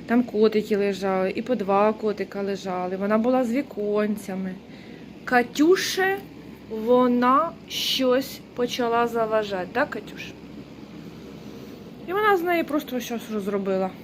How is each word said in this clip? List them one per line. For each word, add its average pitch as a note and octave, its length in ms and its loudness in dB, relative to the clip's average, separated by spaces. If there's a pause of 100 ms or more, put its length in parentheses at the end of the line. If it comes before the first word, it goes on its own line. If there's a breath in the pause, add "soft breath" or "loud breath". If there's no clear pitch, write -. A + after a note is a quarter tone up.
Там A#3+ 180 4
котики G#3+ 540 2
лежали, F#3+ 580 0
і A3+ 60 -2
по B3 140 -2
два G3+ 380 4
котика G3+ 480 -4
лежали. F#3 540 -4
Вона G3+ 220 2
була B3+ 260 4
з A3+ 80 0
віконцями. G#3 1040 -2 (680 loud breath)
Катюше F#4 920 4 (520)
вона B3 840 4 (180)
щось B3+ 720 0 (160)
почала A#3+ 520 2
заважати, A3 680 0
да, C4 120 2
Катюш? - 360 -8 (1900)
І E4+ 60 -4
вона G4+ 240 6
з E4+ 40 0
неї E4+ 220 2
просто C4+ 360 -2
щось A#3 340 -6
розробила. G3 560 0 (140)